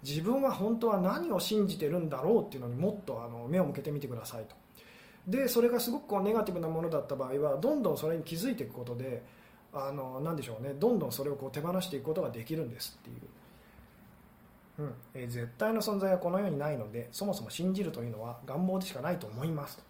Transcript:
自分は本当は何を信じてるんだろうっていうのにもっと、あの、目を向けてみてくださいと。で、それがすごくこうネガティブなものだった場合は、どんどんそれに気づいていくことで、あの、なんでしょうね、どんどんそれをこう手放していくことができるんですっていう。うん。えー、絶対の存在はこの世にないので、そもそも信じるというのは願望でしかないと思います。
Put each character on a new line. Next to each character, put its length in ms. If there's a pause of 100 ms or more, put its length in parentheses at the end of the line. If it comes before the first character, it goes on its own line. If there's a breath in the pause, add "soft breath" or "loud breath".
自 200
分 200
は 80
本 280
当 100
は 100
何 320
を 80
信 300
じ 100
て 80
る 120
ん 100
だ 100
ろ 220
う 60
っ 20
て 80
い 20
う 40
の 60
に 60
も 160
っ 140
と、 180
あ 60
の、 200
目 120
を 60
向 80
け 80
て 80
み 100
て 80
く 80
だ 80
さ 160
い 40
と。 120 (720 loud breath)
で、 180
そ 140
れ 80
が 100
す 120
ご 100
く 60
こ 120
う 40
ネ 100
ガ 100
テ 100
ィ 20
ブ 60
な 80
も 120
の 80
だ 120
っ 60
た 100
場 100
合 80
は、 240
ど 160
ん 80
ど 100
ん 60
そ 100
れ 80
に 60
気 140
づ 140
い 60
て 80
い 20
く 60
こ 120
と 120
で、 260 (500 loud breath)
あ 200
の、 280
な 120
ん 40
で 60
し 60
ょ 120
う 20
ね、 120
ど 160
ん 80
ど 80
ん 60
そ 100
れ 80
を 60
こ 120
う 40
手 80
放 200
し 80
て 80
い 40
く 40
こ 100
と 80
が 80
で 140
き 120
る 80
ん 60
で 100
す 200
っ 40
て 60
い 20
う。 40 (1700 loud breath)
う 40
ん。 80 (200)
え 100
ー、 40
絶 300
対 160
の 80
存 160
在 140
は 60
こ 120
の 100
世 80
に 100
な 140
い 60
の 120
で、 220
そ 140
も 80
そ 80
も 80
信 240
じ 100
る 80
と 100
い 60
う 20
の 120
は 240
願 200
望 120
で 80
し 80
か 60
な 120
い 60
と 80
思 180
い 80
ま 160
す。 220